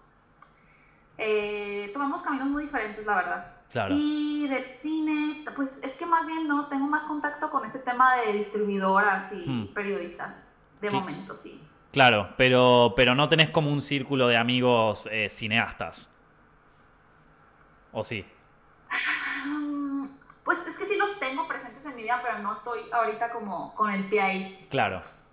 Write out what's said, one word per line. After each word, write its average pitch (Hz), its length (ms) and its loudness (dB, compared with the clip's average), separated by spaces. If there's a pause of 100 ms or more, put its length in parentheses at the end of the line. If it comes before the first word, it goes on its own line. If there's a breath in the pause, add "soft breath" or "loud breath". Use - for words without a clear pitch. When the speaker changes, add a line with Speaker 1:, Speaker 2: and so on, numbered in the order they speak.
(1160 soft breath)
Speaker 1:
Eh, 208 760 -4
tomamos 285 300 -4
caminos 277 260 -2
muy 294 160 -2
diferentes, 214 420 -6
la 208 80 0
verdad. 180 360 -4 (200)
Speaker 2:
Claro. 98 260 -2
Speaker 1:
Y 294 500 -2
del 269 200 -4
cine, 302 760 -4 (120)
pues 277 260 -4
es 269 140 -8
que 339 100 -8
más 330 220 2
bien 320 180 -4
no, 294 220 0
tengo 269 180 -2
más 302 180 0
contacto 302 460 -6
con 277 140 -2
este 233 160 -10
tema 254 360 4
de 220 160 0
distribuidoras 196 1000 0
y 180 180 -8
Speaker 2:
Hmm. 117 240 -4
Speaker 1:
periodistas, 190 840 -8 (240)
de 202 100 -4
Speaker 2:
Cl- - 20 -4
Speaker 1:
momento, 160 420 -6
sí. - 260 -18 (300)
Speaker 2:
Claro, 117 460 6
pero, 123 600 8
pero 123 200 6
no 147 120 4
tenés 156 220 8
como 151 220 2
un 143 80 0
círculo 131 480 0
de 120 80 6
amigos, 117 760 4
eh, 107 180 -2
cineastas. 107 840 -4 (1800)
¿O 110 120 -6
sí? 104 200 -8 (1200 loud breath)
Speaker 1:
Mm, 285 600 -6 (380)
pues 349 220 -2
es 320 120 -12
que 392 80 -8
sí 403 100 -2
los 403 220 -2
tengo 269 280 -6
presentes 262 400 -12
en 269 100 -14
mi 226 60 -14
vida, 240 200 -2
pero 226 160 -6
no 208 160 -6
estoy 233 260 -10 (120)
ahorita 226 380 -2
como 202 440 -8
con 214 160 0
el 196 180 -2
pie 208 120 2
ahí. 190 500 -4
Speaker 2:
Claro, 101 300 0 (320)